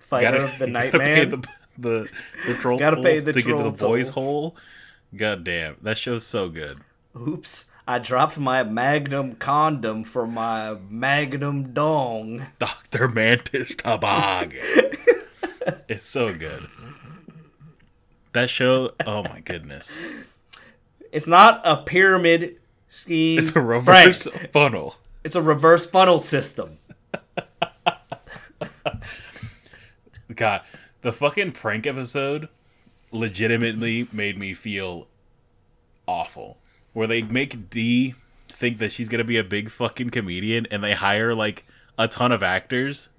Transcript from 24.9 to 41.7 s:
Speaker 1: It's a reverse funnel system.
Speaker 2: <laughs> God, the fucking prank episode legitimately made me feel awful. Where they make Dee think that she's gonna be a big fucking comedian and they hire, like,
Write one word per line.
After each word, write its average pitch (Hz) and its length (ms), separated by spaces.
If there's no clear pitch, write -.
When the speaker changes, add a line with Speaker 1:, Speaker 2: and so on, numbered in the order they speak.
Speaker 1:
It's 151 120
a 175 60
reverse 160 460
funnel 185 320
system. 90 580
Speaker 2:
<laughs> - 220
God, 104 260
the 120 100
fucking 151 420
prank 110 340
episode 139 600
legitimately 113 1000
made 104 260
me 98 160
feel 95 540
awful. 80 500
Where 110 140
they 117 160
make 117 480
Dee 120 420
think 120 300
that 110 140
she's 117 180
gonna 117 140
be 117 140
a 110 60
big 104 280
fucking 120 400
comedian 107 580
and 101 140
they 104 100
hire, 104 400
like, 107 320